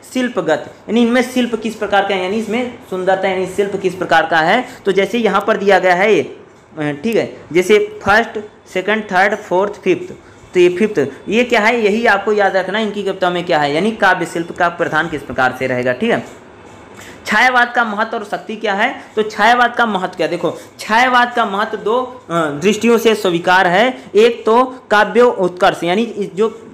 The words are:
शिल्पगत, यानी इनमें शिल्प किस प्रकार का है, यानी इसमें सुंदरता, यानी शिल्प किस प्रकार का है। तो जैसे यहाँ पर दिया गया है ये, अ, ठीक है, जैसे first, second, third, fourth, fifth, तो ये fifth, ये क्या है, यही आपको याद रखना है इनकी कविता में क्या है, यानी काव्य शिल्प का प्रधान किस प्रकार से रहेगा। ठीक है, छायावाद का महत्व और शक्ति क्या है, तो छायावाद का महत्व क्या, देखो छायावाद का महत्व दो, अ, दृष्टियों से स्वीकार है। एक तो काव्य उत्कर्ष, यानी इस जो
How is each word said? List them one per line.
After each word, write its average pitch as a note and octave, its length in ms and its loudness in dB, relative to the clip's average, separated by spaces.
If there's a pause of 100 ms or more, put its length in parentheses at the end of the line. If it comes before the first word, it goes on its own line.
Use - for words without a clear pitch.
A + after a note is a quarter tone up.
(140)
शिल्पगत, G#3 520 -2 (240)
यानी A3+ 120 2
इनमें A#3+ 200 2
शिल्प A#3 340 -2
किस A3 200 -8
प्रकार G3 300 0
का G3 100 -2
है, F#3 80 -4
यानी G3 140 -4
इसमें A#3+ 400 -6 (120)
सुंदरता, F#3+ 400 -2
यानी F#3 160 -2
शिल्प G3 360 -4
किस F3 140 -2
प्रकार D#3+ 300 2
का E3 120 0
है। G3 280 2 (200)
तो G3 60 0
जैसे G3 260 0
यहाँ G3+ 300 0
पर G#3+ 100 2
दिया G3 220 4
गया F3+ 160 4
है G3+ 200 4
ये, B2+ 200 -2 (440)
अ, D3 120 -2 (120)
ठीक A3+ 120 -2
है, C3+ 220 -2 (160)
जैसे G#3 520 2
first, A3 340 2 (340)
second, G3+ 300 -2
third, G3+ 320 0
fourth, G3+ 380 -2
fifth, - 400 -2 (400)
तो F#3 60 4
ये F3+ 100 6
fifth, F3+ 380 0 (220)
ये A3+ 140 2
क्या A#3 160 0
है, A#3 220 2
यही G#3+ 240 0
आपको G#3 280 2
याद F#3+ 240 2
रखना F#3 200 -2
है A3 80 0
इनकी G3+ 180 -6
कविता F#3 260 -2
में F3 140 -2
क्या F3 160 2
है, C#3+ 160 0
यानी G3+ 160 0
काव्य F#3 340 2
शिल्प E3+ 260 -6
का F3 180 0
प्रधान D#3+ 380 -2
किस D3+ 140 -6
प्रकार B2+ 380 -2
से C3 80 -2
रहेगा। B2 240 0
ठीक A3+ 200 -2
है, C#3 140 -2 (1000)
छायावाद A#3+ 500 2
का A#3+ 80 2
महत्व A3 340 -4
और G#3 60 -6
शक्ति F#3 320 -8
क्या G#3+ 180 -4
है, A3+ 220 0 (200)
तो G#3+ 80 0
छायावाद A#3 520 2
का A#3 100 2
महत्व F#3 320 -4
क्या, D#3+ 100 -2
देखो E3+ 300 -4 (220)
छायावाद A#3+ 560 2
का A#3 100 2
महत्व G#3 320 -2
दो, G#3+ 520 -4
अ, E3 40 -4
दृष्टियों F3 640 2
से A3 180 4
स्वीकार F#3 520 2
है। A#3 300 2 (180)
एक A#3 300 2
तो A#3 180 4 (280)
काव्य G#3 300 4
उत्कर्ष, F3+ 640 2
यानी F3+ 200 0
इस F#3+ 320 -6
जो A3 380 -4